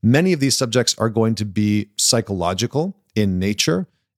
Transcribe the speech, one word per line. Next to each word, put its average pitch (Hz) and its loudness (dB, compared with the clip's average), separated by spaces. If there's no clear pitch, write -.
Many 151 2
of 151 -2
these 135 0
subjects 120 0
are 117 0
going 113 2
to 110 -4
be 104 0
psychological 113 -2
in 98 0
nature, 165 -2